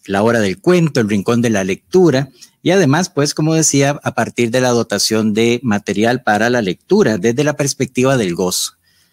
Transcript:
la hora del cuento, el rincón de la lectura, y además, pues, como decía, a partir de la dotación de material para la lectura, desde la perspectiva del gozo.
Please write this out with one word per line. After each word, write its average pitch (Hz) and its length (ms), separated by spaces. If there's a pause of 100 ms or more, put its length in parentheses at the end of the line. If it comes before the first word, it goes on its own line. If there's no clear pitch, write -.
la 98 160
hora 117 180
del 95 200
cuento, 165 400
el 104 100
rincón 113 320
de 120 80
la 101 140
lectura, 139 640 (340)
y 147 60
además, 175 380
pues, - 260
como 160 200
decía, 147 500
a 120 100
partir 117 380
de 127 80
la 127 80
dotación 110 640
de 117 300
material 107 580
para 107 260
la 123 140
lectura, 107 560
desde 117 240
la 143 140
perspectiva 135 600
del 92 200
gozo. 90 380 (380)